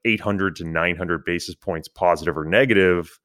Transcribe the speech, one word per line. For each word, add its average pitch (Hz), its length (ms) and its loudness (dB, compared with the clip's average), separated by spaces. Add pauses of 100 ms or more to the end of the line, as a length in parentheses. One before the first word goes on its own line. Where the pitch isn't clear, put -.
eight 110 160 0
hundred 98 360 -2
to 87 80 -8
nine 82 320 -2
hundred 85 280 -4
basis 87 300 -6
points 82 340 -8
positive 82 480 0
or 78 80 -4
negative 92 800 2